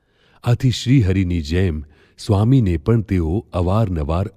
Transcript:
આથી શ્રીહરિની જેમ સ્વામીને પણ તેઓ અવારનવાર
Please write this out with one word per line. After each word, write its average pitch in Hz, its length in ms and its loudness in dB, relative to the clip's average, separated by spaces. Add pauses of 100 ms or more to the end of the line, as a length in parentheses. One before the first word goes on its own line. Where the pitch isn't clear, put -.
(440)
આથી 123 260 0
શ્રીહરિની 95 680 0
જેમ 78 440 -2 (340)
સ્વામીને 107 580 2
પણ 113 260 0
તેઓ 90 500 -2
અવારનવાર 90 840 -2